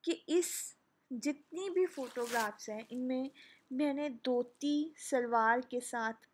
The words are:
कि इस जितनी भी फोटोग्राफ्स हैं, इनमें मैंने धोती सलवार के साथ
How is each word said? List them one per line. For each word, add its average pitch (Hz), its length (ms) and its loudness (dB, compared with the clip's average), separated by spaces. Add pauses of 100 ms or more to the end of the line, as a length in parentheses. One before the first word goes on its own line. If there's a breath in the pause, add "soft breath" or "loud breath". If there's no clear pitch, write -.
कि 330 80 0
इस - 640 0 (380)
जितनी 294 560 -6
भी 370 160 4
फोटोग्राफ्स 233 840 -2
हैं, 220 220 -8
इनमें 254 400 -2 (420 loud breath)
मैंने 285 360 0
धोती 269 880 0
सलवार 233 640 4
के 247 200 -4
साथ 226 320 -4 (200)